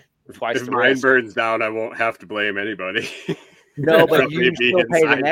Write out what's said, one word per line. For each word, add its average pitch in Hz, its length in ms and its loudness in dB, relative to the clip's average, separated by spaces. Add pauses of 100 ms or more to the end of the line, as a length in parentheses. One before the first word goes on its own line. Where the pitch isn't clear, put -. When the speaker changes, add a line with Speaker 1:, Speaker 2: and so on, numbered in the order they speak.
(320)
Speaker 1:
twice 120 300 -6
Speaker 2:
If - 20 -12
Speaker 1:
the 127 80 -10
Speaker 2:
mine 127 280 2
Speaker 1:
risk. - 0 -
Speaker 2:
burns 123 340 2
down, 113 280 -2
I 110 60 -2
won't 110 280 -8
have 113 220 -2
to 95 80 -20
blame 104 320 -4
anybody. 101 500 -6 (200)
<laughs> - 80 -6 (400)
Speaker 1:
No, 160 300 4
but 156 180 4
Speaker 2:
Somebody - 40 -2
Speaker 1:
you 160 300 0
Speaker 2:
be 123 140 2
Speaker 1:
still 180 120 2
paid 147 260 2
Speaker 2:
inside - 20 2
Speaker 1:
an 131 180 0